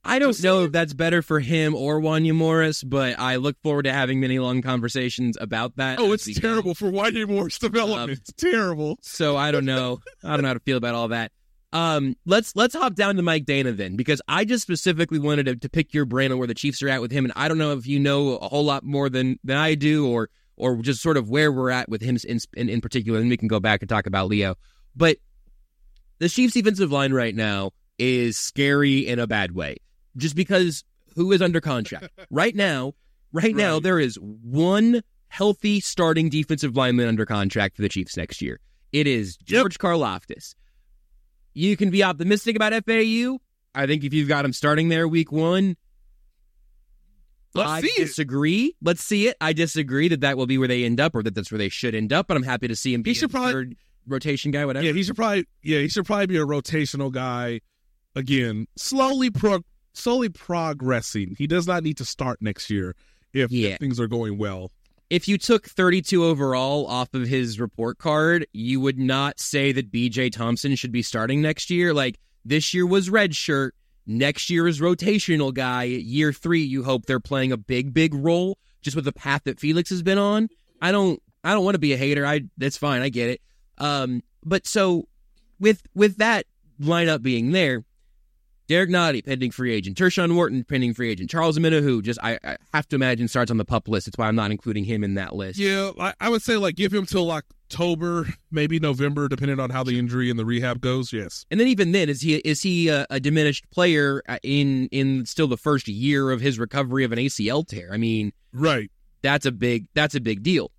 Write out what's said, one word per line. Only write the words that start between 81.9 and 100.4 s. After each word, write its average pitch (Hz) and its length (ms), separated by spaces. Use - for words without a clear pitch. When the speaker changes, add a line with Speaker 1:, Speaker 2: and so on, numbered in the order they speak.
Speaker 1:
a 131 60
hater. 143 280
I, 147 160
that's 131 220
fine. 139 240
I 139 80
get 120 180
it. 123 120
Um, 135 440
but 175 220
so 185 400
with, 208 220
with 196 220
that 214 300
lineup 160 420
being 123 300
there, 143 320
Derek 175 220
Nottie, 170 340
pending 131 280
free 123 240
agent. 98 240
Tershawn 175 380
Wharton, 131 280
pending 123 300
free 117 160
agent. 92 180
Charles 160 300
Omenihu, 147 440
just, 113 200
I, 113 200
I - 140
have 151 160
to 147 80
imagine 123 320
starts 120 220
on 113 80
the 104 60
pup 113 240
list. 107 180
That's 98 100
why 113 100
I'm 110 100
not 104 140
including 104 340
him 107 200
in 98 120
that 95 200
list. 95 220
Speaker 2:
Yeah, 196 320
I, 196 180
I 233 120
would 226 100
say, 233 160
like, 190 180
give 190 200
him 196 100
till 175 260
October, 170 960
maybe 156 300
November, 143 480
depending 135 320
on 127 80
how 131 160
the 123 140
injury 123 320
and 117 80
the 110 80